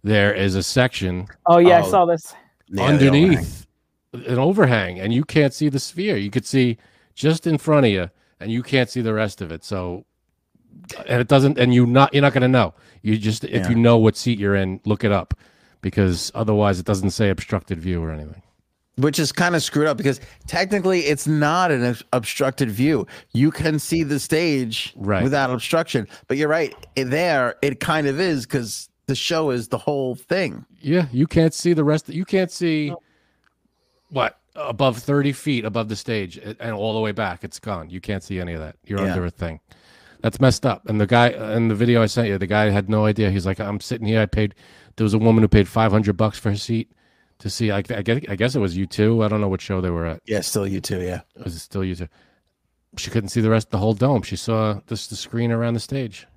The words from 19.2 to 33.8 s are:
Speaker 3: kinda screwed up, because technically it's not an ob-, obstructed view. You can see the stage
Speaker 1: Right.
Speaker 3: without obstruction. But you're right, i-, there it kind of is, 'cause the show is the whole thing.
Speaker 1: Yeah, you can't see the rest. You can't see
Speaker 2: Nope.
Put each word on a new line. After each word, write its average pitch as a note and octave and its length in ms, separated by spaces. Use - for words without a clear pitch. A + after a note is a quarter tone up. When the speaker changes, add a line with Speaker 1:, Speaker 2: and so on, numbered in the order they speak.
Speaker 3:
kinda F3 260
screwed D3 280
up, C#3+ 100
because C3+ 240
technically F#3+ 540
it's C#3+ 260
not D#3 420
an C3 140
ob-, B2 140
obstructed B2+ 580
view. B2 340
You C#3 180
can D#3 280
see E3 240
the C#3+ 180
stage C#3 760
Speaker 1:
Right. G2 280
Speaker 3:
without C3+ 280
obstruction. B2+ 560
But C3+ 80
you're D3+ 100
right, D#3 260
i-, C3+ 60
there C#3 580
it C3+ 200
kind D#3 260
of C#3 140
is, D3+ 240
'cause A#2 440
the C3+ 80
show D#3+ 340
is B2 180
the B2+ 100
whole C3+ 380
thing. E3 500
Speaker 1:
Yeah, E3 320
you C3 160
can't D#3+ 260
see F3 200
the D#3 100
rest. D3+ 240
You D#3+ 180
can't F#3+ 240
see D#3 420
Speaker 2:
Nope. - 120